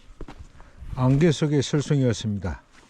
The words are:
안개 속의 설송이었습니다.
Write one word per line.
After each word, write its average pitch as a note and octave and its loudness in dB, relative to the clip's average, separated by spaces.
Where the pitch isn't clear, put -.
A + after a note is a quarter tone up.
안개 C#3 4
속의 D3 0
설송이었습니다. A#2 -2